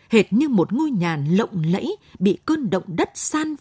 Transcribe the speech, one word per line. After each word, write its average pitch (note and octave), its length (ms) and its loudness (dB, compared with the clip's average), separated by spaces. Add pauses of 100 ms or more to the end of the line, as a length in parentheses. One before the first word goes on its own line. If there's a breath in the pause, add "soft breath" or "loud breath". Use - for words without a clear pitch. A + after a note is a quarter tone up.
(100)
hệt G#3+ 220 4
như C#4+ 160 2
một F#3 240 2
ngôi D4+ 180 0
nhà E3+ 260 -2
lộng E3 500 0
lẫy A#3+ 300 -2 (220 loud breath)
bị F#3+ 280 2
cơn C#4+ 240 -2
động F#3 160 -2
đất F#3 280 -4
san D#4 460 -4